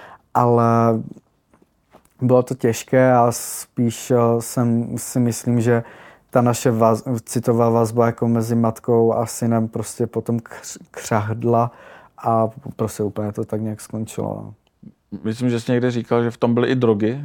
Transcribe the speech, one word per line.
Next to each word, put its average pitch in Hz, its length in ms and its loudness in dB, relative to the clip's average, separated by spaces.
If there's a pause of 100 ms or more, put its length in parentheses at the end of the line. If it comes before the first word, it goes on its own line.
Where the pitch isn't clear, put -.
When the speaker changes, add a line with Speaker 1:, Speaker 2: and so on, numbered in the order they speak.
(340)
Speaker 1:
ale 120 340 4 (1500)
bylo 127 220 4
to 131 120 -6
těžké 127 580 2
a 120 180 6
spíš, - 800 -4
eh, 123 60 4 (220)
jsem 120 580 -2
si - 220 -6
myslím, 120 420 0
že 117 220 2 (460)
ta 123 120 2
naše 127 300 2
vaz-, 113 540 2
citová 117 440 0
vazba 117 360 2
jako 117 220 -2
mezi 117 280 0
matkou 113 580 2
a 117 120 -2
synem 113 420 -2
prostě 113 400 -6
potom 117 320 -4
kř-, - 380 -16 (140)
křahdla 117 800 -2 (520)
a 113 260 0 (260)
prostě 107 280 -6
úplně 104 280 -6
to 113 140 -8
tak 107 160 -6
nějak 107 200 -8
skončilo, - 460 -8 (180)
no. 104 80 -16 (680)
Speaker 2:
Myslím, 117 260 -2
že 117 100 0
jsi 113 120 -4
někde 123 200 0
říkal, 120 320 0
že 117 80 -2
v - 60 -14
tom 120 160 0
byly 120 160 2
i 131 60 0
drogy, 113 500 0